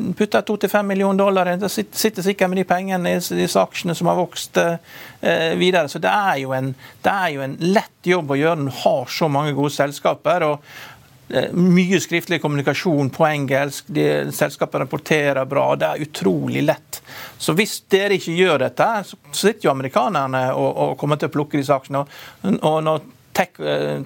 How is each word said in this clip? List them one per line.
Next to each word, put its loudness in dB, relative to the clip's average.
putter 0
to -4
til 0
fem 0
millioner 2
dollar 2
inn, -2
da -2
sit-, -6
sitter -2
sikkert 0
med 0
de 0
pengene 0
i -2
s-, -6
disse 0
aksjene 0
som 0
har 2
vokst, -2
eh, -2
videre. 2
Så -10
det 2
er 0
jo -6
en, -2
det -4
er -2
jo -6
en -8
lett 0
jobb 0
å 2
gjøre 2
når -2
du -8
har 2
så 0
mange 0
gode 0
selskaper, 0
og, -6
eh, 0
mye 4
skriftlig -4
kommunikasjon 0
på 0
engelsk, 0
de, 0
selskapet -2
rapporterer 0
bra, 0
det 0
er -6
utrolig -2
lett. -4
Så -2
hvis -2
dere 4
ikke -4
gjør 4
dette, 2
så -20
sitter 0
jo 4
amerikanerne 0
og, 2
og -2
kommer 0
til -2
å -6
plukke -2
disse 2
aksjene, -4
og, -6
og 2
når -2
tech, -2
eh, -2